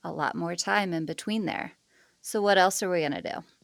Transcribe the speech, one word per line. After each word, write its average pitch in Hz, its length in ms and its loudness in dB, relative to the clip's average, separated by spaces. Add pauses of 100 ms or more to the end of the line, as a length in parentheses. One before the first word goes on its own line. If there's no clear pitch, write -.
a 175 80 -6
lot 151 240 -2
more 170 220 -4
time 196 340 0
in 165 140 -2
between 208 400 -4
there. - 280 -6 (480)
So - 200 -2
what 202 160 6
else 190 260 4
are 190 60 -2
we 175 120 2
gonna 143 200 -2
do? - 220 -8 (200)